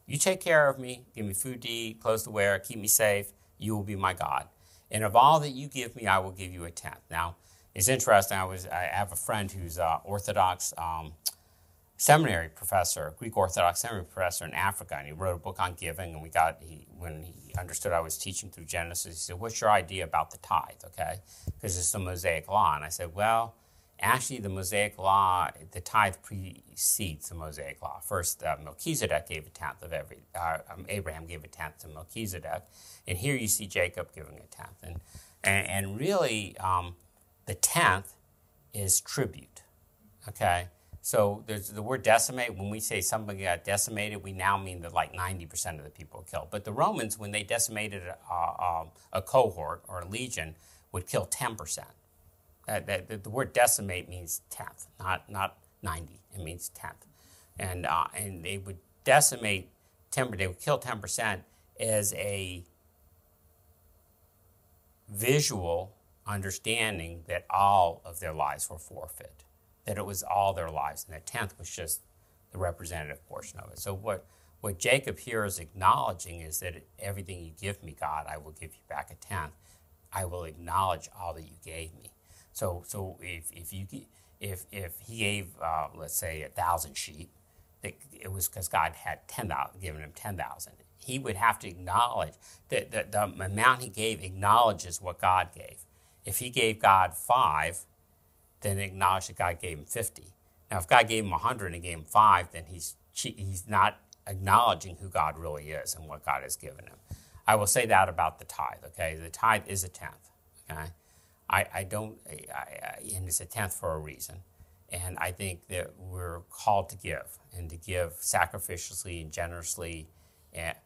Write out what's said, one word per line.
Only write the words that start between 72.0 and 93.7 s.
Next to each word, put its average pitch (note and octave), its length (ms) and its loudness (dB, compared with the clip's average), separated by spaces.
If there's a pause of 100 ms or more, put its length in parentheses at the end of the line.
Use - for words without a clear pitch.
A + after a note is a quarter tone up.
the F2+ 80 -10
representative E2+ 680 -6
portion - 320 -14
of - 120 -18
it. - 80 -16
So G2+ 160 -6
what, G2 320 -6 (340)
what G2+ 160 -6
Jacob A#2+ 400 2
here A2+ 260 -4
is G2 140 -4
acknowledging F#2 840 2
is D#2 180 -8
that, F2 240 -8 (160)
"Everything F#2 440 -8
you D#2+ 160 -14
give G2 240 -6
me, D#2 160 -14
God, D2+ 300 -4
I D2+ 80 -8
will D2+ 140 -16
give D#2 240 -16
you - 120 -20
back D2 220 -8
a E2 60 -18
tenth. D#2+ 380 -6 (600)
I F#2+ 120 -4
will F2 180 -6
acknowledge E2+ 640 -2 (100)
all F2 140 -6
that D#2+ 100 -14
you E2 220 -20
gave D#2+ 300 -12
me." - 160 -20 (420)
So, F2 320 -4
so F#2+ 360 -8
if, E2+ 300 -10
if E2+ 220 -14
you G2 120 -8
gi-, - 220 -14 (320)
if, F#2+ 320 -8
if F#2+ 280 -10
he A2+ 180 -14
gave, G2+ 300 0 (140)
uh, D#2+ 340 -2
let's D#2 200 -10
say, D#2+ 280 -4
a C#2 60 -10
thousand E2+ 460 -2
sheep, D2+ 360 -10 (500)
that - 120 -8 (180)
it - 200 -12
was F#2+ 160 -4
'cause F#2 200 -6
God E2+ 260 2
had - 340 -10
ten A#2 200 -8
thousand, D2 340 -6
given D2+ 200 -8
him D2+ 120 -14
ten G2+ 240 -8
thousand. C2 360 -10 (240)
He B2+ 200 -8
would A#2+ 200 -4
have A2 220 6
to A2+ 100 -12
acknowledge F#2 640 0 (340)
that - 240 -4
the, A2 180 -4
the G#2 140 0
amount G#2 580 4